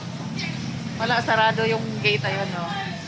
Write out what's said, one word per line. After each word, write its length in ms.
Wala, 240
sarado 400
yung 240
gate. 240
Ayun, 240
no? 160